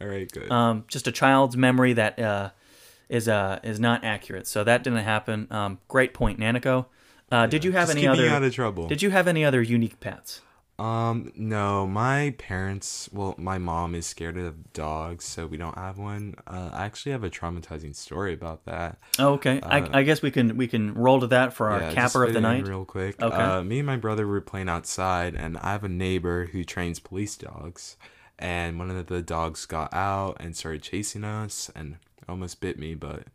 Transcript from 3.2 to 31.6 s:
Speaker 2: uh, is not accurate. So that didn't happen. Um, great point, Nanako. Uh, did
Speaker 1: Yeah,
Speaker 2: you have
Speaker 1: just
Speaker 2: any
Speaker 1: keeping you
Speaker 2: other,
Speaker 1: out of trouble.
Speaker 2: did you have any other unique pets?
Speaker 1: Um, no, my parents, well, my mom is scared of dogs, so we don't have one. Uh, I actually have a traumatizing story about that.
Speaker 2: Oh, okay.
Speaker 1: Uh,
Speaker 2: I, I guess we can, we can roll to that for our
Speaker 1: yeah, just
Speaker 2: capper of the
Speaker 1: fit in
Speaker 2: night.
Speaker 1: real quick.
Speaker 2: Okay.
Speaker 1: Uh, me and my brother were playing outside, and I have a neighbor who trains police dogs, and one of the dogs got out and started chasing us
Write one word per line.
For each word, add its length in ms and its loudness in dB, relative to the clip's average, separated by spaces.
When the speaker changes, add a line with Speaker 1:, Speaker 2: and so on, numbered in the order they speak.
Speaker 2:
uh, 340 2
is 160 -4
not 260 4
accurate. 440 -6
So 160 0
that 180 6
didn't 220 0
happen. 460 0
Um, 360 -2
great 280 4
point, 260 0
Nanako. 460 2
Uh, 160 6
did 160 2
Speaker 1:
Yeah, 60 0
Speaker 2:
you 40 4
have 160 4
Speaker 1:
just 100 4
Speaker 2:
any 80 2
Speaker 1:
keeping 140 6
you 60 6
Speaker 2:
other, 100 4
Speaker 1:
out 60 2
of 120 4
trouble. 340 -2
Speaker 2:
did 140 -2
you 80 4
have 180 4
any 160 4
other 180 6
unique 380 2
pets? 400 -12
Speaker 1:
Um, 580 -2
no, 500 0
my 520 0
parents, 720 -6
well, 260 -4
my 200 -4
mom 360 -2
is 120 -6
scared 300 -8
of 360 -8
dogs, 520 -6
so 220 -8
we 100 -8
don't 200 -8
have 220 -10
one. 360 -8
Uh, 260 -8
I 140 -6
actually 260 -8
have 100 -4
a 80 -4
traumatizing 640 -8
story 380 -6
about 320 -10
that. 340 -6
Speaker 2:
Oh, 160 6
okay. 260 0
Speaker 1:
Uh, 80 -8
Speaker 2:
I, 80 4
I 20 8
guess 200 2
we 80 0
can, 260 4
we 100 0
can 280 -2
roll 260 6
to 80 0
that 240 4
for 180 0
our 80 2
Speaker 1:
yeah, 140 0
just 40 -4
Speaker 2:
capper 280 4
of 60 4
the 40 2
Speaker 1:
fit 40 2
in 40 4
Speaker 2:
night. 240 2
Speaker 1:
real 180 -6
quick. 380 -6
Speaker 2:
Okay. 140 2
Speaker 1:
Uh, 260 2
me 180 -2
and 60 -2
my 120 -2
brother 280 0
were 140 0
playing 280 -6
outside, 680 -2
and 220 -6
I 140 -4
have 120 -4
a 40 -4
neighbor 580 0
who 180 -6
trains 340 -6
police 380 -8
dogs, 600 -14
and 400 -4
one 120 -6
of 160 -6
the 160 -4
dogs 440 -4
got 280 -6
out 460 -2
and 160 -10
started 260 -8
chasing 400 -6
us 540 -8